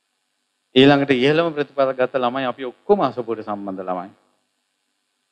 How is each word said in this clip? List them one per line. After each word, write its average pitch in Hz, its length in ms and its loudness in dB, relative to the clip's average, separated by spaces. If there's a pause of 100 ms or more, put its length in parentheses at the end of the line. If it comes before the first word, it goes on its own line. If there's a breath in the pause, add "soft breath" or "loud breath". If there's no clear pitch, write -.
(760)
ඊළඟට 139 360 6
ඉහළම 151 420 2
ප්‍රතිඵල 139 400 -2
ගත්ත 127 220 -2
ළමයි 127 300 -2
අපි 123 200 -8
ඔක්කොම 196 360 -2
අසපුවට 113 420 -4
සම්බන්ධ 101 400 -8
ළමයි. 92 280 -8 (1200)